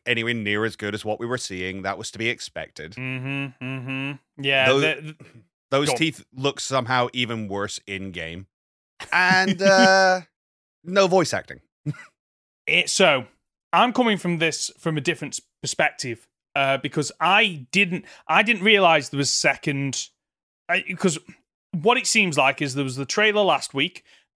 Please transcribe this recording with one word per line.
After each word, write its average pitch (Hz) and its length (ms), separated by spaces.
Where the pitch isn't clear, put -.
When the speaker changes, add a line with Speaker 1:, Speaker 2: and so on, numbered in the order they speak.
Speaker 1:
anywhere 117 280
near 104 320
as 104 100
good 104 180
as 107 120
what 107 120
we 120 80
were 120 120
seeing. 92 460
That 95 140
was 110 140
to - 80
be 113 80
expected. 82 680
Speaker 2:
Mm-hmm, 131 680
mm-hmm. 135 760
Yeah, 135 240
Speaker 1:
Those, 135 140
Speaker 2:
the, 151 200
the 156 140
Speaker 1:
those 143 160
Speaker 2:
Go 156 60
on. - 40
Speaker 1:
teeth 160 360
look 135 260
somehow 127 540
even 113 340
worse 98 400
in-game. 92 600
And, 185 480
Speaker 2:
<laughs> - 0
Speaker 1:
uh, 190 600
no 190 240
voice 180 260
acting. - 280
<laughs> 151 80
Speaker 2:
It, 170 220
so, 143 360
I'm 226 200
coming 226 240
from 175 220
this 160 380
from 156 200
a 143 40
different 156 340
s-, - 60
perspective, - 680
uh, 135 220
because 139 420
I 180 520
didn't, 185 340
I 180 160
didn't 202 200
realize 185 460
there 143 80
was 139 140
second, 139 760
I, 185 120
'cause 165 200
what 202 240
it 220 100
seems 185 300
like 135 240
is 135 140
there 143 100
was 127 120
the 139 80
trailer 208 380
last 156 300
week, 143 300